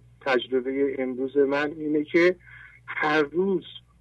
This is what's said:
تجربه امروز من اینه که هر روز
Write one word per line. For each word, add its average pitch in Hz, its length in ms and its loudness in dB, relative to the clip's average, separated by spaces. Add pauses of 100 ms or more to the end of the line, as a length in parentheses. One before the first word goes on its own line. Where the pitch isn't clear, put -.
(220)
تجربه 131 760 0
امروز 131 400 -4
من 143 340 2
اینه 151 320 -2
که 175 320 4 (520)
هر 151 340 0
روز 170 420 0 (380)